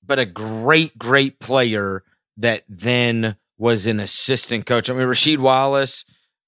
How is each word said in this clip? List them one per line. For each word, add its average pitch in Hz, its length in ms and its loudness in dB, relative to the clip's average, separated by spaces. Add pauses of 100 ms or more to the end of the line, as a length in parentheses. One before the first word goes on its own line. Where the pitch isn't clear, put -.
But 139 140 -2
a 123 80 0
great, 110 720 0
great 131 420 0
player 107 640 0 (340)
that 110 320 -2
then 113 680 -2 (200)
was 110 300 0
an 110 120 -2
assistant 107 680 -4
coach. 120 240 0
I - 20 -4
mean, 127 140 0
Rasheed 151 320 2
Wallace, 135 680 2 (440)